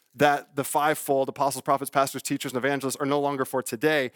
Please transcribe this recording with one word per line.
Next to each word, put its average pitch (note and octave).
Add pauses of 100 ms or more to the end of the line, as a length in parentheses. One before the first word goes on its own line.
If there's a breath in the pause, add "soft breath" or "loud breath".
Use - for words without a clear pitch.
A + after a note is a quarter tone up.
(140)
that C#3+
the C#3
fivefold, C#3+
apostles, C3+
prophets, C#3
pastors, C3+
teachers, C#3
and B2+
evangelists, C3+
are D3
no C#3+
longer C#3+
for B2+
today, C3+